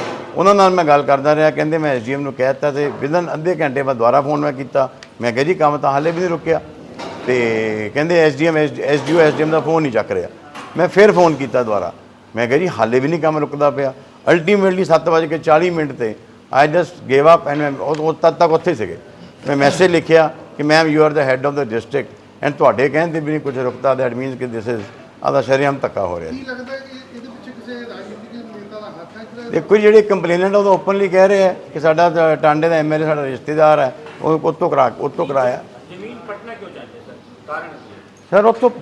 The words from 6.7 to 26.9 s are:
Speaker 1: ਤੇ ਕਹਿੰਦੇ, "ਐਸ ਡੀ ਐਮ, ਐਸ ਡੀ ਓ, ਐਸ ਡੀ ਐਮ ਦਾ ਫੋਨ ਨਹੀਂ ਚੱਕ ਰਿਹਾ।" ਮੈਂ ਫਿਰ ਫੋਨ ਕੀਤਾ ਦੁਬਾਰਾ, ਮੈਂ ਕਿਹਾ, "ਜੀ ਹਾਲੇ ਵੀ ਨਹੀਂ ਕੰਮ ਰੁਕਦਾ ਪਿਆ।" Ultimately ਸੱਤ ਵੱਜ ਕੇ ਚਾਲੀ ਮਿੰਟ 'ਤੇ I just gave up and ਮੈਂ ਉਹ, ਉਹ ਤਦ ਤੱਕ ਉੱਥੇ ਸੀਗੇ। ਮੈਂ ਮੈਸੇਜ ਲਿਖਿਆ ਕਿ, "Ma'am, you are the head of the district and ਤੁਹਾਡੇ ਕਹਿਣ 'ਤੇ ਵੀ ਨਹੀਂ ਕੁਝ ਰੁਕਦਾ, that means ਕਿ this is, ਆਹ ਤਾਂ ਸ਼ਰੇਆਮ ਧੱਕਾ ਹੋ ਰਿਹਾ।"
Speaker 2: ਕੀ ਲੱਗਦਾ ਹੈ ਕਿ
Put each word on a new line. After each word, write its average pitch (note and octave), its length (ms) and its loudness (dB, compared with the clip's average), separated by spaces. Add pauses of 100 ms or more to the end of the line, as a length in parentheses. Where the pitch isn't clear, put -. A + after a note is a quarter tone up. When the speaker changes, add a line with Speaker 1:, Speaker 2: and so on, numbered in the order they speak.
Speaker 1:
ਤੇ A2 680 -2
ਕਹਿੰਦੇ, E3 260 2
"ਐਸ D#3 160 2
ਡੀ D#3 100 0
ਐਮ, D#3+ 100 0
ਐਸ C#3+ 500 -2
ਡੀ D#3 100 0
ਓ, E3+ 40 4
ਐਸ D3+ 140 4
ਡੀ C#3 80 -2
ਐਮ D#3 80 0
ਦਾ D#3+ 100 2
ਫੋਨ D#3+ 220 0
ਨਹੀਂ C#3 100 -2
ਚੱਕ G#2+ 180 -2
ਰਿਹਾ।" F2+ 180 -4 (480)
ਮੈਂ F3 120 0
ਫਿਰ G3 240 6
ਫੋਨ E3+ 220 4
ਕੀਤਾ B2+ 280 -2
ਦੁਬਾਰਾ, G2 300 -2 (440)
ਮੈਂ A#2 100 0
ਕਿਹਾ, B2+ 120 2
"ਜੀ F3+ 100 0
ਹਾਲੇ A2+ 320 2
ਵੀ C#3 80 -2
ਨਹੀਂ E3 120 -2
ਕੰਮ D#3 180 0
ਰੁਕਦਾ D3 320 0
ਪਿਆ।" C3 240 -4 (360)
Ultimately F#3 540 2
ਸੱਤ D#3 240 2
ਵੱਜ E3 160 2
ਕੇ D#3 140 -4
ਚਾਲੀ E3 320 2
ਮਿੰਟ D3+ 220 -4
'ਤੇ A2+ 220 -4 (500)
I D#3 40 2
just D#3 220 0 (240)
gave D#3 220 8
up C#3+ 120 -4
and C#3+ 80 -4
ਮੈਂ D3 240 -4
ਉਹ, C#3+ 200 -4
ਉਹ D#3+ 120 -2
ਤਦ D#3+ 220 0
ਤੱਕ D#3+ 180 2
ਉੱਥੇ E3 220 0
ਸੀਗੇ। F#2+ 240 -8 (500)
ਮੈਂ C#3+ 80 0
ਮੈਸੇਜ C#3+ 340 4
ਲਿਖਿਆ D#3+ 400 4 (260)
ਕਿ, D3 60 -6
"Ma'am, D#3 320 2
you D#3 120 6
are D3 80 0
the C3+ 200 2
head C3 160 -2
of C#3+ 100 -4
the C3+ 140 -4
district A#2 340 -4 (380)
and C#3+ 100 -4
ਤੁਹਾਡੇ C3 320 2
ਕਹਿਣ D#3+ 220 -2
'ਤੇ D#3+ 100 -4
ਵੀ D3 100 -6
ਨਹੀਂ D3+ 100 -4
ਕੁਝ C#3 180 -6
ਰੁਕਦਾ, B2+ 340 -2
that B2+ 240 -2
means C3 200 -8
ਕਿ B2+ 80 -8
this A2+ 300 -8
is, A2 60 -6 (440)
ਆਹ C#3 80 0
ਤਾਂ C#3 100 0
ਸ਼ਰੇਆਮ C3+ 400 0
ਧੱਕਾ G#2 240 -4
ਹੋ F2 140 -6
ਰਿਹਾ।" D#2+ 100 -10
Speaker 2:
ਕੀ - 180 -12
ਲੱਗਦਾ B3+ 240 -12
ਹੈ C4+ 60 -12
ਕਿ C4 380 -20